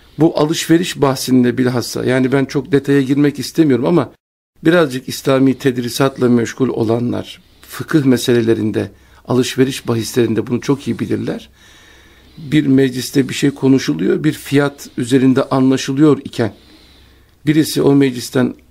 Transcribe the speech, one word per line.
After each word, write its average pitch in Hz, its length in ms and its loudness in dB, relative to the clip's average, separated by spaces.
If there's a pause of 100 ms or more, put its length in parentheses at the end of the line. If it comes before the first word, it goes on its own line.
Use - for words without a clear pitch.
(200)
Bu 160 200 2
alışveriş 160 600 0
bahsinde 127 560 2
bilhassa, 123 480 -2
yani 127 260 0
ben 135 140 2
çok 131 260 -4
detaya 139 300 2
girmek 139 380 0
istemiyorum 135 460 0
ama 160 260 0 (520)
birazcık 151 460 0
İslami 135 480 0
tedrisatla 127 720 -2
meşgul 120 400 0
olanlar, 113 720 -4 (200)
fıkıh - 440 -4
meselelerinde, 110 840 0 (360)
alışveriş 127 600 0
bahislerinde 113 600 -2
bunu 120 140 -4
çok - 260 -4
iyi 113 120 -6
bilirler. 113 500 -6 (880)
Bir 147 300 0
mecliste 135 640 0
bir - 40 -10
şey 143 180 0
konuşuluyor, 151 720 0
bir 151 100 0
fiyat - 640 -2
üzerinde 131 460 2
anlaşılıyor 135 800 2
iken 113 300 -4 (920)
birisi 151 360 0
o 139 140 4
meclisten 127 600 0 (160)